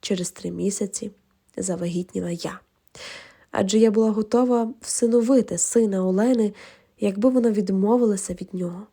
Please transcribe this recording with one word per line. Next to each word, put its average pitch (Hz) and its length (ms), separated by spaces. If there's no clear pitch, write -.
через 180 300
три - 200
місяці, 196 600
завагітніла 175 720
я. 170 300
Адже 202 280
я 220 120
була 220 200
готова 233 680
всиновити 233 800
сина 196 460
Олени, 208 500
якби 202 280
вона 247 220
відмовилася 202 840
від 185 200
нього. 180 380